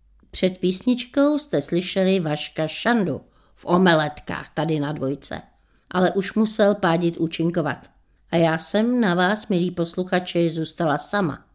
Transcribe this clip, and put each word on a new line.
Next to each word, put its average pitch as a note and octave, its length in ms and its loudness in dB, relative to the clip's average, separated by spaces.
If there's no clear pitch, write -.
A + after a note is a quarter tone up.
Před F#3 260 0
písničkou B3+ 840 0
jste E3+ 220 -2
slyšeli F#3 580 0
Vaška D#3 480 -4
Šandu G#3+ 540 0
v - 100 -20
Omeletkách E3 880 2
tady D#3 260 -2
na C#3+ 120 -4
Dvojce. C3+ 500 -8
Ale F#3 200 4
už F#3+ 220 -2
musel G#3+ 420 4
pádit E3+ 420 0
účinkovat. D#3+ 680 -2
A - 60 -2
já E3 200 4
jsem A#3 440 0
na G#3 140 2
vás, F#3 320 0
milí F3+ 240 0
posluchači, F3+ 800 -2
zůstala D#3+ 480 -2
sama. F3 460 -4